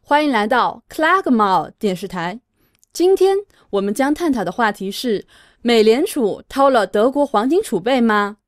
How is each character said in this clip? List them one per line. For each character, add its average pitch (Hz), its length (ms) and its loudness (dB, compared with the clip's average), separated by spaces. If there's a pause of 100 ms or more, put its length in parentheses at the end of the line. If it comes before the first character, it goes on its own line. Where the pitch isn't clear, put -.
欢 302 240 0
迎 294 60 0
来 214 160 0
到 226 420 -2
克 - 140 -6
拉 349 180 2
格 339 120 0
莫 190 360 0 (120)
电 196 160 -2
视 185 100 -12
台。 180 320 -8 (540)
今 370 240 2
天 392 200 2 (340)
我 202 100 0
们 202 120 -2
将 269 220 0
探 320 180 -2
讨 226 120 -2
的 185 80 -6
话 226 180 -2
题 196 180 -8
是： 208 380 -6 (360)
美 233 200 4
联 226 240 4
储 220 420 -2
偷 277 220 2
了 220 160 2
德 214 240 2
国 285 160 0
黄 233 240 0
金 349 100 2
储 220 200 -4
备 247 200 0
吗？ 208 360 0 (120)